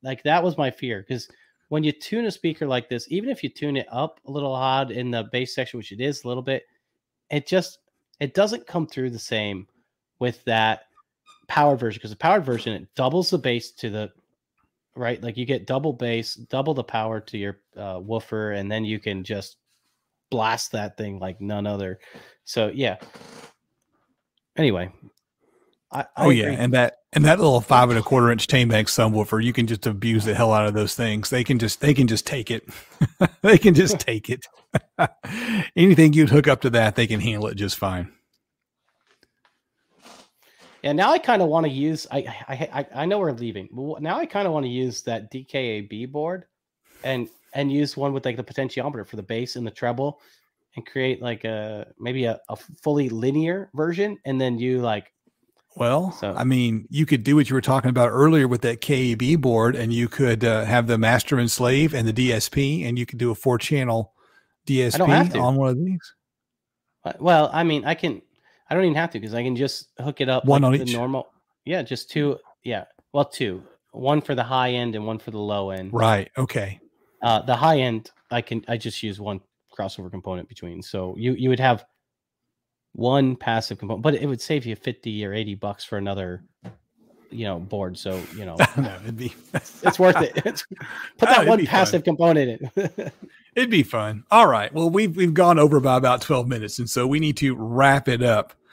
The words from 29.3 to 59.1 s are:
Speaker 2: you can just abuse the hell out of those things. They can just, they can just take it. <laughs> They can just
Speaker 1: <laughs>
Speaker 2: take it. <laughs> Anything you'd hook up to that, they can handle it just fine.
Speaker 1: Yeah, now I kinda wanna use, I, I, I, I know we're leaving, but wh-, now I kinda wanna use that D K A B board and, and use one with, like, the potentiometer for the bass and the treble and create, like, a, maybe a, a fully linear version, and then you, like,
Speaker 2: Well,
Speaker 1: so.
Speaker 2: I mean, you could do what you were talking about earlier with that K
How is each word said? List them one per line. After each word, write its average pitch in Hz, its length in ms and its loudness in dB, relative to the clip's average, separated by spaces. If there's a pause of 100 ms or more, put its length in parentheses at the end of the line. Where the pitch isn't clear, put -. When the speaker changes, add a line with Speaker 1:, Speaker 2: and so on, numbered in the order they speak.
Speaker 2:
you 120 100 0
can 117 140 0
just 110 200 -4
abuse 110 380 0
the 107 100 -2
hell 113 180 4
out 107 140 4
of 104 80 0
those 104 200 -2
things. 107 360 -4
They 127 140 0
can 131 140 2
just, 110 220 -4
they 143 140 4
can 127 120 4
just 110 200 -2
take 127 240 -6
it. 117 200 -8
<laughs> - 720 -2
They 208 160 10
can 190 160 8
just 165 260 4
Speaker 1:
<laughs> - 60 -12
Speaker 2:
take 110 220 -4
it. 127 180 -8 (520)
<laughs> 170 100 0 (680)
Anything 160 360 8
you'd 156 180 6
hook 143 160 6
up 139 140 4
to 127 100 0
that, 113 240 4
they 117 120 2
can 107 140 -2
handle 107 280 -2
it - 60 -8
just 101 240 -4
fine. 92 340 -4 (2750)
Speaker 1:
Yeah, 143 100 0
now 190 180 4
I 330 80 6
kinda 214 280 4
wanna 160 220 2
use, 147 420 -2
I, 135 80 -2 (300)
I, 139 60 -8 (180)
I, 139 140 -6 (160)
I 160 40 -2
know 202 120 0
we're 175 140 0
leaving, 110 400 -10
but 127 100 -10
wh-, 147 200 -10
now 175 160 -4
I 330 80 -4
kinda 202 240 -2
wanna 147 180 -2
use 123 340 -4
that 113 280 -6
D 131 140 -12
K - 140 -6
A 113 240 -4
B 104 240 -12
board 156 380 -8 (580)
and, 123 260 -4 (260)
and 139 180 -2
use 143 240 -2
one 139 160 -2
with, 135 120 -6
like, 123 120 -4
the 123 80 -8
potentiometer 135 600 -6
for - 100 -18
the 107 60 -10
bass 117 340 -8
and 120 100 -8
the 110 40 -8
treble 131 500 -4 (560)
and 120 100 -14
create, 131 340 -4
like, 117 220 -8
a, 107 420 -8 (140)
maybe 123 280 -4
a, 113 120 -2 (100)
a 110 60 -10
fully 143 540 -4
linear 151 640 -2
version, 170 500 -2
and 135 160 -2
then 127 160 0
you, 127 240 -2
like, 110 320 -4 (600)
Speaker 2:
Well, 147 380 0
Speaker 1:
so. 101 240 -6
Speaker 2:
I 117 80 -2
mean, 120 460 0
you 147 160 0
could 123 180 2
do 139 100 4
what 147 140 6
you 131 60 -2
were 131 60 0
talking 131 300 2
about 123 200 4
earlier 143 360 6
with 120 160 0
that 120 180 -2
K 127 320 0